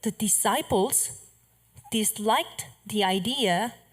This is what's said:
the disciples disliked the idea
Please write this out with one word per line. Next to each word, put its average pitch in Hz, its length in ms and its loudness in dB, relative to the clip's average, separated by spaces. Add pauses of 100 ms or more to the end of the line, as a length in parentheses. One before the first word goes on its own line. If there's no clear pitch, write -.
the 220 140 -4
disciples 220 960 0 (800)
disliked 220 760 0 (220)
the 208 160 0
idea 196 680 0 (200)